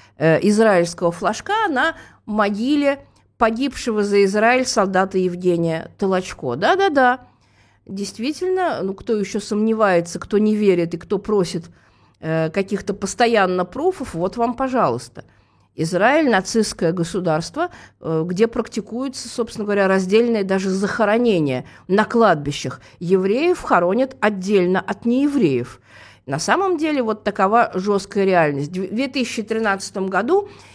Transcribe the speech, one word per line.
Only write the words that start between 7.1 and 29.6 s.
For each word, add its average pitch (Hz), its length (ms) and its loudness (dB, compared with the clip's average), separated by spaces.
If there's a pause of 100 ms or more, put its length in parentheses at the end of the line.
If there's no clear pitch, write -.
Действительно, 294 960 -4
ну, 190 100 -4
кто 214 240 -4
еще 202 220 -4
сомневается, 208 800 0
кто - 180 -2
не 214 180 4
верит 180 380 2
и - 40 -6
кто 196 200 -4
просит, 190 480 -2 (560)
э, 160 280 -2
каких-то 196 440 -4
постоянно 196 720 2
пруфов, 294 480 -4
вот 175 240 -4
вам, 240 180 0
пожалуйста. 220 680 -2 (520)
Израиль — 220 560 2
нацистское 190 600 0
государство, 175 800 -4 (320)
э, 160 260 -2
где 185 200 0
практикуется, 233 840 -8
собственно 233 340 -6
говоря, 202 240 0
раздельное 202 560 2
даже 190 260 -2
захоронение 190 920 0 (240)
на 196 160 2
кладбищах. 147 800 0 (180)
Евреев 196 600 0
хоронят 202 580 0
отдельно 185 600 2
от - 240 -8
неевреев. 240 720 0 (460)
На 135 120 -4
самом 339 400 0
деле 294 240 0
вот 214 220 -4
такова 208 520 2
жесткая 196 500 -2
реальность. 156 460 2
В - 20 -10
две 202 340 -4
тысячи 254 340 -4
тринадцатом 202 640 -4